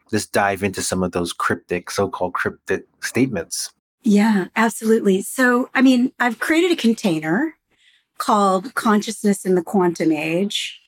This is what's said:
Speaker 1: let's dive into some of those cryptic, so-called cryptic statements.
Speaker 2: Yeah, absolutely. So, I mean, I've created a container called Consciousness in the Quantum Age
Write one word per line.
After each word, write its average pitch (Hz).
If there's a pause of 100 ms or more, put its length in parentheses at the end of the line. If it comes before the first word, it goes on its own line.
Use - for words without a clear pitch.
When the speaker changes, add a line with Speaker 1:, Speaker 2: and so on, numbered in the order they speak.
(100)
Speaker 1:
let's 107
dive 101
into 95
some 92
of 90
those 87
cryptic, -
so-called 92
cryptic - (160)
statements. - (340)
Speaker 2:
Yeah, 208 (100)
absolutely. 220
So, 247
I 254
mean, 254
I've 240
created 339
a -
container 208 (600)
called 202
Consciousness 208
in 190
the 180
Quantum 170
Age 165